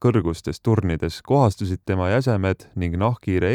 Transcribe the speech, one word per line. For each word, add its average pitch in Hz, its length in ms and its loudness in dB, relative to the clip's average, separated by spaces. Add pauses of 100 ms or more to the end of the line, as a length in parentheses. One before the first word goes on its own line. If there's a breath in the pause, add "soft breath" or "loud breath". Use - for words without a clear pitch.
kõrgustes 85 600 0
turnides 87 600 0
kohastusid 104 640 0
tema 92 240 -2
jäsemed 101 680 -2
ning 87 220 -2
nahkhiire 98 580 0